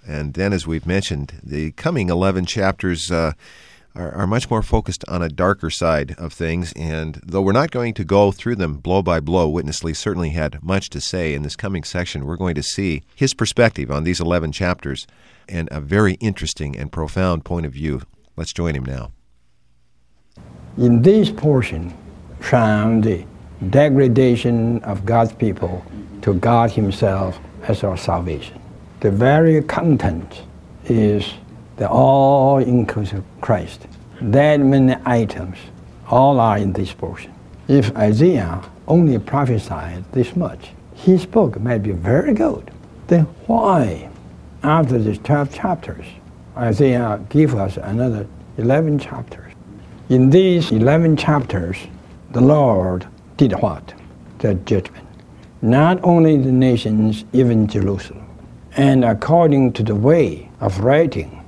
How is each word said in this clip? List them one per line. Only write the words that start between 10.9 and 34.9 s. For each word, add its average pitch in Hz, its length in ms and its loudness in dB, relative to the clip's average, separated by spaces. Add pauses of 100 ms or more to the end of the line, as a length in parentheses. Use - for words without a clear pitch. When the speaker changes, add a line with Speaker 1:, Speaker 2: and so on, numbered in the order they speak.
Speaker 1:
to 71 100 -10
say. 82 340 -4
In 71 80 -6
this 73 140 -8
coming 95 260 -6
section, 87 420 -8
we're 82 120 -6
going 90 180 -4
to 76 80 -4
see 87 400 -4 (120)
his 139 200 -2
perspective 110 560 -2
on 73 140 -4
these 87 160 -2
eleven 82 320 -2
chapters 90 540 -6 (420)
and 85 240 -6
a 76 80 -8
very 92 340 2
interesting 80 640 -6
and - 160 -10
profound 82 520 -2
point 85 220 -6
of 67 60 -10
view. 71 300 -6 (340)
Let's 80 160 -10
join 82 240 -4
him 65 80 -6
now. 65 260 -10 (1700)
Speaker 2:
In 120 240 4
this 202 280 6
portion, 98 640 -2 (460)
found 110 680 2
the 92 200 -2 (460)
degradation 123 1120 2
of 98 240 -6
God's 117 260 2
people 92 520 -4 (380)
to 101 120 0
God 117 380 2
himself 95 680 -2 (300)
as - 160 -4
our 92 120 -4
salvation. 85 640 -6 (420)
The 104 100 2
very 147 520 4
content 117 800 -2 (440)
is 104 480 0 (420)
the 101 120 -4
all-inclusive 131 1300 2 (180)
Christ. 90 460 -4 (340)
That 143 400 4
many 135 440 4